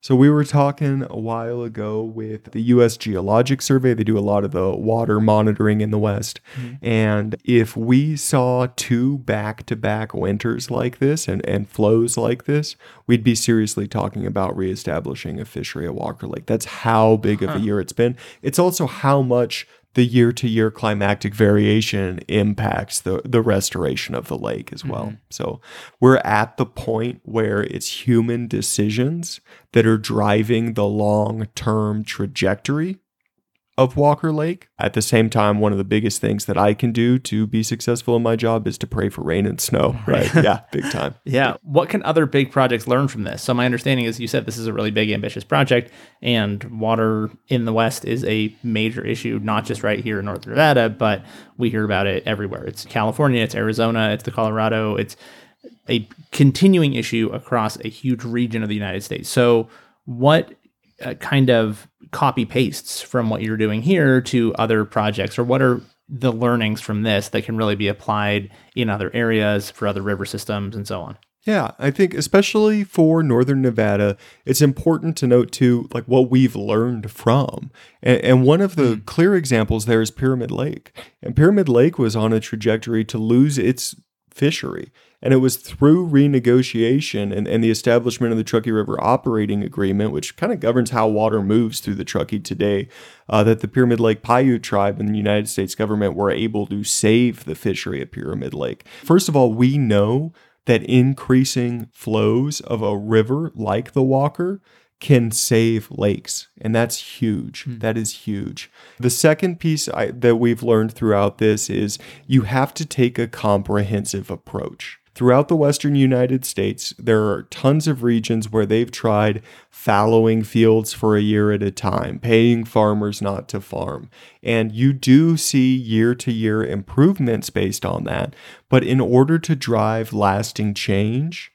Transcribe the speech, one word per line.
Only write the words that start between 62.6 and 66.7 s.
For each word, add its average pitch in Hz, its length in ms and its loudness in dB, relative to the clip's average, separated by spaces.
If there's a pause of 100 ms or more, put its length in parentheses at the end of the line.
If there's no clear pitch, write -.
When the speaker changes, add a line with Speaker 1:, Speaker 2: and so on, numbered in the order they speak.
Speaker 2:
from 117 280 -4
what 107 120 -4
you're 110 140 -4
doing 107 260 -2
here 143 380 4
to 120 360 0
other 110 280 0
projects, 104 540 -2
or 123 60 0
what 127 180 2
are 123 180 2 (280)
the 127 240 -2
learnings 113 500 0